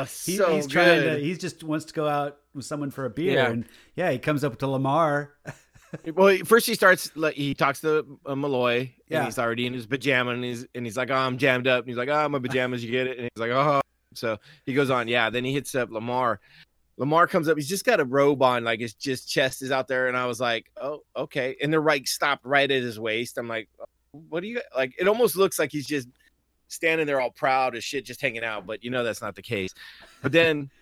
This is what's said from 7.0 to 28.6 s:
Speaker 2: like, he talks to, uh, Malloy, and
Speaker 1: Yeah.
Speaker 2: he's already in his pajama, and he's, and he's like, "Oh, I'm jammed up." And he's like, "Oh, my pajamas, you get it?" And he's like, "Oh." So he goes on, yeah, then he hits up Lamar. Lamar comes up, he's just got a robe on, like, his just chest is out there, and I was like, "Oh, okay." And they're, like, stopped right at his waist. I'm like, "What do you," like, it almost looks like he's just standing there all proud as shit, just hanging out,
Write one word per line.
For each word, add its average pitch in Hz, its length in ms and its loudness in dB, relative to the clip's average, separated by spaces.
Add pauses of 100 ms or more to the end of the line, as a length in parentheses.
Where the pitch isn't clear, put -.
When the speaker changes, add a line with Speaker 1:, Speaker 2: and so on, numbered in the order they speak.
Speaker 2:
like, 151 180 0
he 139 220 -2
talks 139 260 2
to, 156 420 -2
uh, 139 120 -6
Malloy, 127 460 2
and 131 80 -6 (180)
Speaker 1:
Yeah. 156 180 -2
Speaker 2:
he's 117 140 -6
already 117 260 0
in 123 80 -4
his 117 140 -10
pajama, 127 460 0
and 123 100 -6
he's, 123 320 -8
and 123 100 -6
he's 101 100 -8
like, 127 140 -4
"Oh, 135 60 0
I'm 131 240 0
jammed 127 260 2
up." 127 140 4
And 120 80 -8
he's 120 100 -8
like, 123 120 -2
"Oh, 151 200 2
my 143 80 -2
pajamas, 127 460 -2
you 113 80 -8
get 127 160 0
it?" 127 100 -8
And 120 160 -6
he's 110 80 -8
like, 113 80 -2
"Oh." 139 320 2 (320)
So 110 240 -4 (280)
he 131 80 -4
goes 135 160 2
on, 120 180 0
yeah, 117 220 2
then 123 160 -2
he 131 80 -2
hits 139 220 -4
up 120 160 -2
Lamar. 117 480 -2 (580)
Lamar 160 300 4
comes 165 200 0
up, 160 100 4
he's 143 120 -6
just 190 160 -4
got 226 160 4
a 139 40 2
robe 139 360 4
on, 123 240 4
like, 113 160 0
his 117 120 -6
just - 360 -6
chest 135 320 0
is 131 100 -4
out 131 160 0
there, 127 200 0
and 123 100 0
I 127 80 0
was 120 160 -4
like, 117 280 -2 (120)
"Oh, 143 220 -8 (120)
okay." 131 460 -4
And 143 100 0
they're, 160 100 4
like, 147 260 2
stopped 139 380 -2
right 139 240 4
at 135 140 2
his 110 160 -6
waist. 113 380 -4
I'm 120 100 -6
like, 113 220 -8 (420)
"What 156 300 -10
do 202 60 -8
you," 240 140 -8 (140)
like, 131 240 -2
it 180 80 0
almost 214 300 2
looks 190 220 2
like 151 120 0
he's 139 160 -8
just 131 220 -4 (580)
standing 160 400 0
there 139 140 0
all 120 100 -2
proud 131 440 0
as 110 100 -8
shit, 139 200 -6
just 123 160 -16
hanging 117 220 -2
out, 104 240 -6